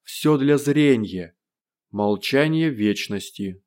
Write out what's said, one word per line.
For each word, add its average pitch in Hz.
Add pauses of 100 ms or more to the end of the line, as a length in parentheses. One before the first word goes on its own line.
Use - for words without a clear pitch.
все -
для 143
зренья. 123 (560)
Молчание 135
вечности 101